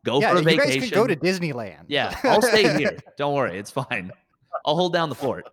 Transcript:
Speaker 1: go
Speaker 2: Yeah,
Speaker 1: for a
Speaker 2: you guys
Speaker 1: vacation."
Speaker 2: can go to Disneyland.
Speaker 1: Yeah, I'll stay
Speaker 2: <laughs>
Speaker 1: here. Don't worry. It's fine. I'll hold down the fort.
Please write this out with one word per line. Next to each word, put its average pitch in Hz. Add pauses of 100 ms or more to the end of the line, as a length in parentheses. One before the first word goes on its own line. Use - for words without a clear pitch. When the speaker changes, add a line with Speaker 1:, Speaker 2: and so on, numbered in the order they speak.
Speaker 1:
go 123
Speaker 2:
Yeah, 214
Speaker 1:
for 180
a -
Speaker 2:
you 156 (120)
guys 285
Speaker 1:
vacation." 135
Speaker 2:
can 147
go 208
to 175
Disneyland. 143
Speaker 1:
Yeah, 127
I'll 240
stay 214
Speaker 2:
<laughs> -
Speaker 1:
here. 220 (200)
Don't 143
worry. 110
It's 104
fine. 107 (540)
I'll 151
hold 175
down 165
the 123
fort. 101